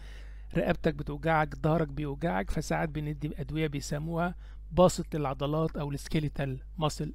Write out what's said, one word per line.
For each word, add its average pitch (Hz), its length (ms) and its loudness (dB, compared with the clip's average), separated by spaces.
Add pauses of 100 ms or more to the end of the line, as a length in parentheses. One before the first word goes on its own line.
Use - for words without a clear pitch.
(580)
رقبتك 165 360 2
بتوجعك، 147 640 0
ظهرك 160 320 2
بيوجعك، 151 640 -2
فساعات 160 380 0
بندي 151 520 -4
ادويه 151 260 0
بيسموها 160 680 -2 (360)
باسط 170 440 6
للعضلات 147 640 0
او 143 140 -2
السكيليتال 139 680 -2 (180)
ماسل 156 380 0